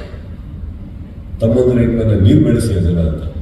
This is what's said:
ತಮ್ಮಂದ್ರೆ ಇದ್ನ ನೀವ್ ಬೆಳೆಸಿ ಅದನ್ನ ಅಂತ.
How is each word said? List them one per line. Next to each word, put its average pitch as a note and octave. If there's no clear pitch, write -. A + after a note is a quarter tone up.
ತಮ್ಮಂದ್ರೆ B2
ಇದ್ನ G#2+
ನೀವ್ C#3+
ಬೆಳೆಸಿ A2
ಅದನ್ನ E2+
ಅಂತ. D2+